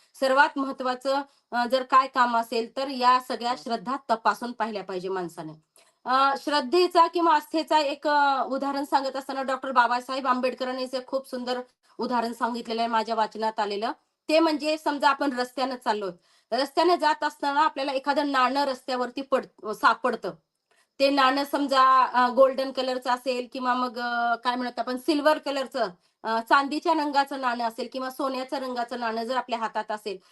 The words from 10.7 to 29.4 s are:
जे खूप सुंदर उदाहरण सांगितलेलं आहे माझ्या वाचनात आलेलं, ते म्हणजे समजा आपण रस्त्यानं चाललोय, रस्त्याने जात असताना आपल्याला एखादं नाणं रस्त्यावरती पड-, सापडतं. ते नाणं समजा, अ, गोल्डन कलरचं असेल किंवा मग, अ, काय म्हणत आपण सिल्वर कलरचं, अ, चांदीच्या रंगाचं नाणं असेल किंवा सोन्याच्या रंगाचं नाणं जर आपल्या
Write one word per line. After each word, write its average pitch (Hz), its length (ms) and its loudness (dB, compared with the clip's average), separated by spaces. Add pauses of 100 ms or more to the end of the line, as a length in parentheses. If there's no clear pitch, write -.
जे 254 220 -6
खूप 269 220 -6
सुंदर 247 320 -6 (360)
उदाहरण 233 360 -2
सांगितलेलं 233 480 -6
आहे 233 60 0
माझ्या 226 280 -2
वाचनात 220 440 -2
आलेलं, 208 320 -4 (380)
ते 311 100 6
म्हणजे 311 380 0
समजा 294 320 0
आपण 277 300 -2
रस्त्यानं 254 360 -4
चाललोय, 208 360 -4 (400)
रस्त्याने 320 460 2
जात 302 260 0
असताना 285 380 -2
आपल्याला 294 300 0
एखादं 285 400 -2
नाणं 262 320 2
रस्त्यावरती 254 580 -4
पड-, 226 500 -4
सापडतं. 226 600 0 (680)
ते 277 100 4
नाणं 277 340 4
समजा, 262 600 4
अ, 247 260 2
गोल्डन 262 420 4
कलरचं 254 380 -4
असेल 247 440 -2
किंवा 254 200 -2
मग, 247 260 -4
अ, 240 360 -2
काय 240 200 -2
म्हणत 247 240 -6
आपण 254 180 -4
सिल्वर 302 400 2
कलरचं, 269 500 -4 (360)
अ, 208 160 -2 (100)
चांदीच्या 302 440 2
रंगाचं 277 480 -2
नाणं 240 220 -2
असेल 233 300 -6
किंवा 254 160 -6
सोन्याच्या 262 500 -6
रंगाचं 247 400 -6
नाणं 226 240 -4
जर 247 120 -4
आपल्या 240 240 -4